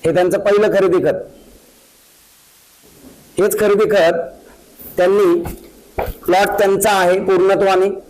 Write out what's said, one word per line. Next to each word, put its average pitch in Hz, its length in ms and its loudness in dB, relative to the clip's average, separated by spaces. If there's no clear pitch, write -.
हे 160 100 0
त्यांचं 180 240 0
पहिलं 208 300 0
खरेदी 180 360 0
खत. 131 120 0
हेच 202 220 -2
खरेदी 208 240 2
खत 175 300 2
त्यांनी, 180 460 2
प्लॉट 190 460 -2
त्यांचा 202 420 0
आहे 185 300 0
पूर्णत्वाने 190 720 0